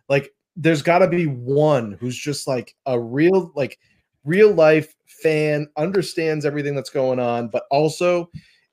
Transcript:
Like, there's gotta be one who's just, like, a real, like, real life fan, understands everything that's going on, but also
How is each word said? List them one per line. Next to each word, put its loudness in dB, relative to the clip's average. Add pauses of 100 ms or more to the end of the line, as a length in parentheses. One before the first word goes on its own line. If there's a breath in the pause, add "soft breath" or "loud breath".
Like, -2 (220)
there's 0
gotta 4
be 0
one 0
who's -8
just, -8
like, -6 (120)
a -2
real, 0
like, -6 (460)
real 4
life 4 (120)
fan, -2
understands -4
everything -4
that's -8
going -2
on, -4
but -6
also 0 (420 loud breath)